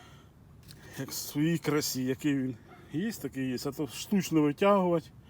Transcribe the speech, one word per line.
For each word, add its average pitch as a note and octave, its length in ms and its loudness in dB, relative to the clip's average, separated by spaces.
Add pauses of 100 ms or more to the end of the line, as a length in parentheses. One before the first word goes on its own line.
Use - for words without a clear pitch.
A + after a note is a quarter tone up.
(1000)
як C3+ 100 -6
в - 40 -10
своїй D#3+ 440 0
красі, C#3+ 460 0
який C3+ 340 0
він C3 180 -2 (380)
є, G3 180 -2
такий C3+ 380 -6
є. B2 160 -2
А C#3 60 -2
то C#3 160 -4
штучно D#3+ 540 0
витягувати, F3 640 4 (220)